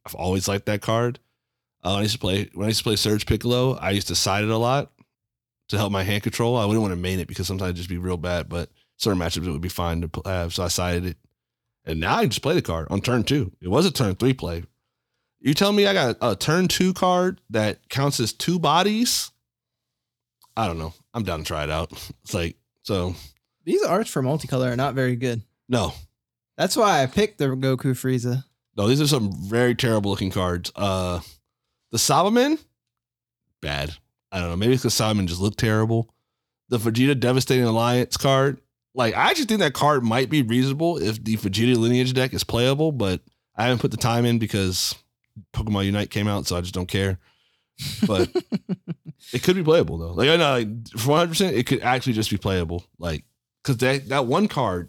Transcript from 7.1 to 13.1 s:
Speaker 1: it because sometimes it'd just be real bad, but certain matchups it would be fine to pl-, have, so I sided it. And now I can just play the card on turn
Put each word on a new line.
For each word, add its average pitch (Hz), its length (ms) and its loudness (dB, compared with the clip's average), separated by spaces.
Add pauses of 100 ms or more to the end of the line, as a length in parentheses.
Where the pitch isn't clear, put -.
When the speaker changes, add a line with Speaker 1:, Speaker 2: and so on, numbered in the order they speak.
Speaker 1:
it - 80 -6
because 92 180 -6
sometimes 92 240 -4
it'd 87 60 -6
just 85 120 -8
be 90 100 -6
real 90 200 -4
bad, 87 300 -6
but 85 200 -6 (300)
certain 98 200 0
matchups 82 280 -4
it 90 40 -4
would 73 100 -6
be 87 80 -6
fine 85 340 -2
to 85 60 -6
pl-, 87 180 -10
have, 87 260 -4
so 95 120 -4
I 87 40 -2
sided 90 380 -2
it. 87 100 -8 (680)
And 80 140 -4
now 104 160 2
I 233 60 2
can 165 80 2
just - 120 -4
play 147 120 0
the 175 80 0
card 82 280 -4
on 98 100 -2
turn 123 240 2